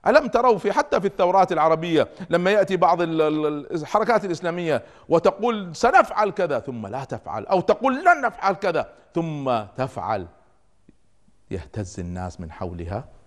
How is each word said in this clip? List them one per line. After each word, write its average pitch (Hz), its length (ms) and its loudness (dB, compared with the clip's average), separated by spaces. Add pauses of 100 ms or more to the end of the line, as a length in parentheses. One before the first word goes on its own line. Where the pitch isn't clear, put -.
ألم 269 200 4
تروا 240 300 4
في، 208 140 -2
حتى 269 300 0
في 196 60 -2
الثورات 185 440 2
العربية 160 580 2 (200)
لما 175 220 2
يأتي 196 260 2
بعض 175 240 4
ال-، 165 200 0
ال-، 151 240 0
ال-، 147 360 -4
الحركات 208 440 0
الإسلامية 170 580 -2 (260)
وتقول: 190 680 0
"سنفعل 233 540 2
كذا"، 147 300 -2
ثم 113 280 -10
لا 123 160 -8
تفعل، - 420 -10
أو 190 160 2
تقول: 254 440 0
"لن 339 160 4
نفعل 202 320 -2
كذا"، 170 400 -2 (220)
ثم 139 480 -2 (140)
تفعل، 101 500 -4 (1200)
يهتز 95 480 -10
الناس 90 420 -10
من 80 100 -14
حولها. 87 540 -10 (220)